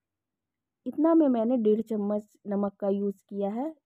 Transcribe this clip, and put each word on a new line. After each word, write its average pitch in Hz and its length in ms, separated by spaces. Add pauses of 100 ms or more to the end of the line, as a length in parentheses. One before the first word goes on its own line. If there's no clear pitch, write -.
(840)
इतना 302 280
में 320 140
मैंने 240 300
डेढ़ 214 240
चम्मच 208 560 (100)
नमक 202 260
का 202 160
यूज़ 202 260 (140)
किया 196 200
है। 277 260 (100)